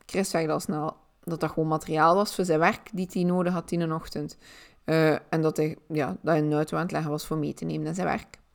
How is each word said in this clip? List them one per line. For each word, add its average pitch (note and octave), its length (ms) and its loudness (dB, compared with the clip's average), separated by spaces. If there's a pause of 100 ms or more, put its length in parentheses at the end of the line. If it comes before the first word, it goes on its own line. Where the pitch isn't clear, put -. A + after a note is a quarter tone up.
Chris F#3+ 240 -2
zegt E3 200 0
al D3+ 100 0
snel D3+ 360 -4 (280)
dat E3 160 -6
dat D#3 100 0
gewoon D#3 180 0
materiaal D#3 460 4
was G3+ 200 2
voor F#3 100 0
zijn D#3+ 140 2
werk, F#3 340 0
die F#3 180 -4
hij F#3 120 -2
nodig F3+ 300 2
had F3 180 -6
in E3+ 80 0
de E3 160 -2
ochtend. D3+ 420 -8 (480)
Eh, D#3+ 260 4
en D#3+ 320 0
dat D#3 140 2
hij, D#3 200 0 (120)
ja, D3+ 180 0
dat E3+ 280 0
hij D#3 40 4
een D3+ 140 2
auto D3+ 240 0
aan D#3+ 60 0
het F3 100 -4
leggen D3 180 -2
was D3+ 160 -4
voor D#3+ 100 -2
mee D3 180 -2
te - 100 -10
nemen D#3 180 -4
naar D3+ 120 -4
zijn F3+ 120 -2
werk. - 320 -4 (160)